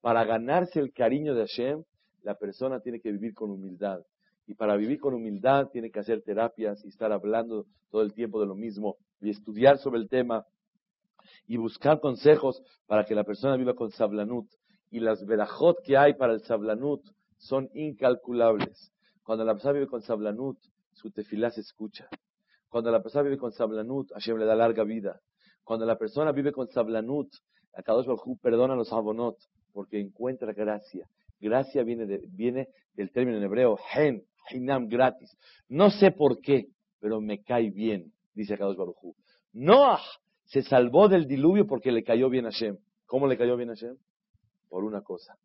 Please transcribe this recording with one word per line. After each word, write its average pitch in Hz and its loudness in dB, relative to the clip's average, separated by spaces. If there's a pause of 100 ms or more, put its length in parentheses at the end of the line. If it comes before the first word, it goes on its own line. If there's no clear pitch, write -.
Para 117 2
ganarse 135 0
el 135 -2
cariño 135 0
de 117 0
Hashem, 131 -6 (380)
la 101 -8
persona 123 -8
tiene 117 -10
que 110 -6
vivir 104 -8
con 107 -8
humildad. 95 -8 (460)
Y 104 -16
para 104 0
vivir 120 -2
con 131 -2
humildad 120 0
tiene 113 -8
que 107 -8
hacer 110 -2
terapias 110 -4
y 101 -20
estar 107 -4
hablando 107 -4 (240)
todo 107 0
el 104 -2
tiempo 110 -4
de 104 0
lo 98 -6
mismo 104 -6 (240)
y 104 -4
estudiar 113 4
sobre 123 -4
el 101 -8
tema 120 -2 (1000)
y 113 -6
buscar 139 0
consejos 143 4 (240)
para 107 2
que 107 -4
la 104 2
persona 127 -2
viva 127 0
con 113 -6
sablanut. 107 -4 (420)
Y 113 -8
las 110 -2
verajot 113 2
que 135 4
hay 139 8
para 127 2
el 110 -2
sablanut 113 -4 (360)
son 135 -4
incalculables. 123 0 (300)
Cuando 110 -4
la 113 2
persona 135 -2
vive 139 -2
con 120 -10
sablanut, 113 -6 (340)
su - -16
tefilá 107 -4
se 107 -12
escucha. - -14 (600)
Cuando 117 -2
la 113 4
persona 143 0
vive 139 0
con 123 -6
sablanut, 117 -4
Hashem 110 -4
le 110 0
da 110 4
larga 113 2
vida. 104 -6 (440)
Cuando 113 -4
la 113 0
persona 143 -2
vive 143 0
con 131 -6
sablanut, 117 -2 (440)
Akadosh 117 0
Baruj 120 -4
Hu 127 -10
perdona 123 2
los 117 -4
avonot, 110 -4 (360)
porque 101 -8
encuentra 117 -8
gracia. 104 -6 (320)
Gracia 127 0
viene 117 -4
de, 98 -6
viene 123 -4 (260)
del 98 -8
término 123 -2
en 101 -4
hebreo, 107 2 (160)
hen, 135 0 (260)
hinam, 127 -4
gratis. 123 0 (320)
No 180 6
sé 196 6
por 135 2
qué, 135 2 (320)
pero 107 -2
me 104 -6
cae 117 0
bien, 98 -4 (220)
dice 104 -6
Akadosh 98 -4
Baruj 90 -8
Hu. 87 -18 (360)
Noah 202 6 (460)
se 135 0
salvó 127 6
del 180 4
diluvio 165 4
porque 131 -2
le 113 0
cayó 123 4
bien 123 0
a 110 -6
Hashem. 101 -4 (280)
¿Cómo 135 0
le 127 2
cayó 120 2
bien 120 -6
a 113 -10
Hashem? 117 -14 (720)
Por 92 -6
una 104 -6
cosa. - -14